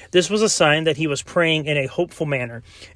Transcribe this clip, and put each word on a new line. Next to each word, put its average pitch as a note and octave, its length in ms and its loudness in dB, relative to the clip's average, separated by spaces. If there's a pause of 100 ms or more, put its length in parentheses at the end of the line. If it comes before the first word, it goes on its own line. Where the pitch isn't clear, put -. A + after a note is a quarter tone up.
(100)
This F3 180 2
was G#3 140 0
a A3 60 2
sign D#3 360 2
that D#3+ 120 0
he D#3+ 100 -2
was C#3+ 160 -4
praying D#3+ 440 0
in D3 120 0
a C3 80 -2
hopeful E3+ 400 -4
manner. B2 380 -6 (320)